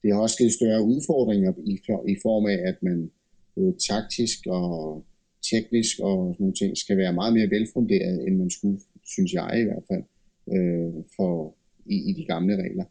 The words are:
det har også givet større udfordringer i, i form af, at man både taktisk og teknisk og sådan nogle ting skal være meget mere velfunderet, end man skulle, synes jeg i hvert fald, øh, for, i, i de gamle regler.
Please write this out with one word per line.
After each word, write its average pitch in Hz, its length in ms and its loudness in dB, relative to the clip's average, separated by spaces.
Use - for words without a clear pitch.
det 104 120 2
har 104 80 4
også 113 160 0
givet 117 160 4
større 110 300 2
udfordringer 120 680 2
i, 101 80 -2
i - 80 2
form 110 240 2
af, 101 140 0
at - 140 -6
man 87 280 -2
både 185 200 2
taktisk - 580 -2
og 82 560 -4
teknisk 113 480 0
og 92 340 0
sådan 101 100 -2
nogle 95 100 2
ting - 240 -2
skal 98 200 0
være 95 160 2
meget 107 200 2
mere 110 160 4
velfunderet, 98 800 0
end 95 100 2
man 90 120 0
skulle, - 300 -2
synes - 280 0
jeg - 280 0
i - 20 2
hvert - 240 -2
fald, 92 160 -2
øh, 85 480 0
for, 85 400 -2
i, - 240 -2
i 190 40 0
de 160 120 -8
gamle 180 380 0
regler. 185 280 -6